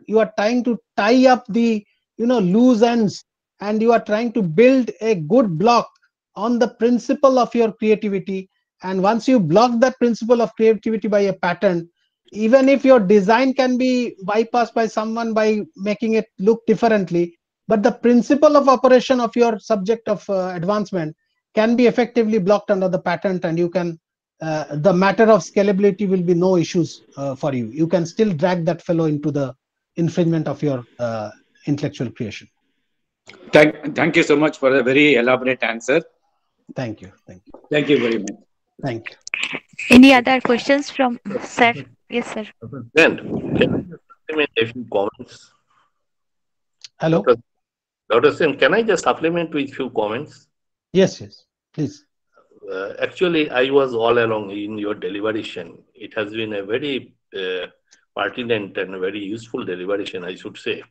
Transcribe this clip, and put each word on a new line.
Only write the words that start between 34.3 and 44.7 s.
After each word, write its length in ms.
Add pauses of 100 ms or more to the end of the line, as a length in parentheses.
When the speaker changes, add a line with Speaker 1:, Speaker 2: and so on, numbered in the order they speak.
Speaker 2:
much 220
for 180
a 80
very 320
elaborate 480
answer. 380 (760)
Speaker 1:
Thank 260
you. 100 (140)
Thank 220
you. 60 (180)
Speaker 2:
Thank 180
you 100
very 200
much. 160 (460)
Speaker 1:
Thank 280
you. 60 (720)
Speaker 3:
Any 240
other 260
questions 500
from, 300 (220)
sir? 320 (360)
Yes, 220
sir. 140 (480)
Speaker 4:
Then, 240 (400)
can 160
I 80
just 260
supplement 500
a 100
few 260